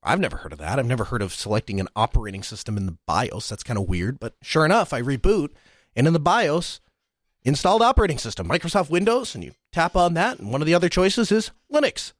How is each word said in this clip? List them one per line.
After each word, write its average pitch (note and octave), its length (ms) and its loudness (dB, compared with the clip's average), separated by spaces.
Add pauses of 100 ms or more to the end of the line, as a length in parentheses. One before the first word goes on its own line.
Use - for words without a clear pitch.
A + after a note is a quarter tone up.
I've B2+ 140 0
never F#3 200 -4
heard - 140 -14
of D2+ 60 -16
that. E2+ 220 -2
I've B2 60 -2
never A#2+ 180 -2
heard G2 180 -4
of F#2+ 100 -6
selecting G#2 460 -4
an F#2+ 160 -2
operating G#2+ 480 -2
system G#2+ 340 -8
in G2 100 -2
the E2+ 100 -6 (100)
bios. A2 420 -2
That's - 140 -10
kinda G#2+ 180 -4
weird, F#2+ 380 -2
but A2+ 240 -12
sure D#3 220 2
enough, F#3+ 280 2
I C3 80 -4
reboot, C#3+ 500 2 (440)
and B2+ 140 4
in E3 40 4
the E3 60 4
bios, F3 640 0 (640)
installed F#3 380 2
operating G#3 360 4
system, F#2+ 300 -8
Microsoft E3+ 420 0
Windows, G#3+ 460 0
and F2+ 80 -10
you - 80 -16 (180)
tap E3+ 240 0
on F3 200 4
that, G3 260 -2
and G#2+ 100 -8
one C3+ 100 -2
of D3+ 60 0
the E3 80 4
other F3 140 4
choices F#3+ 420 2
is G#3+ 220 0 (200)
Linux. - 480 0